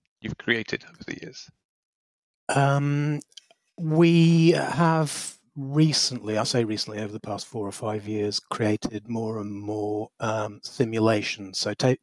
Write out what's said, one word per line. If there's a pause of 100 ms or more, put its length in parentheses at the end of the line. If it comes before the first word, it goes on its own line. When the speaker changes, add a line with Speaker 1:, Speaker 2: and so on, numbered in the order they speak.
(220)
Speaker 1:
you've
created
over
the
years? (960)
Speaker 2:
Um, (580)
we
have (200)
recently,
I
say
recently,
over
the
past
four
or
five
years,
created
more
and
more, (140)
um,
simulations.
So
ta-,